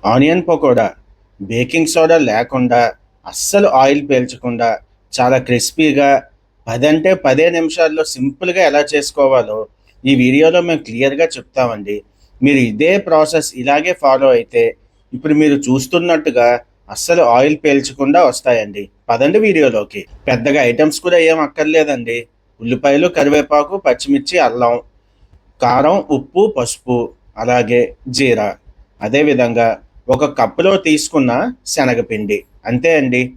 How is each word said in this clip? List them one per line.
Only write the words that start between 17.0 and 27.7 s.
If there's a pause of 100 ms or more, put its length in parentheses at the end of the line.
ఆయిల్
పీల్చకుండా
వస్తాయండి. (240)
పదండి
వీడియోలోకి. (240)
పెద్దగా
ఐటమ్స్
కూడా (120)
ఏం
అక్కర్లేదండి. (420)
ఉల్లిపాయలు,
కరివేపాకు, (120)
పచ్చిమిర్చి,
అల్లం, (840)
కారం, (180)
ఉప్పు, (140)
పసుపు, (440)
అలాగే (360)